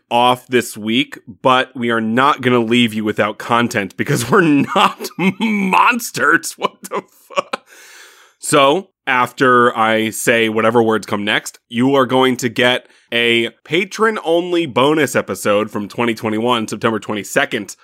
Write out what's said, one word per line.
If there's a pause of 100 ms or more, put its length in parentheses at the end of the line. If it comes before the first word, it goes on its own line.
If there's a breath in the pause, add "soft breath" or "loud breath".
(100)
off
this
week, (100)
but
we
are
not
gonna
leave
you
without
content
because
<laughs>
we're
not
<laughs>
monsters.
What
the
fuck? (720 loud breath)
So, (140)
after
I
say
whatever
words
come
next,
you
are
going
to
get (240 soft breath)
a (160)
patron-only
bonus
episode
from
twenty
twenty-one,
September
twenty-second